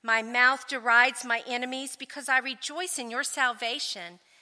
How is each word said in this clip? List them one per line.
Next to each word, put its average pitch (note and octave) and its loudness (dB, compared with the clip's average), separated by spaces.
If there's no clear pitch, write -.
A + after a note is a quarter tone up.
My A3+ 2
mouth B3 4
derides A#3+ 4
my A#3 -2
enemies B3+ -6
because C4+ -10
I C4 4
rejoice D4 -4
in A#3+ -8
your B3 -4
salvation. A#3 -4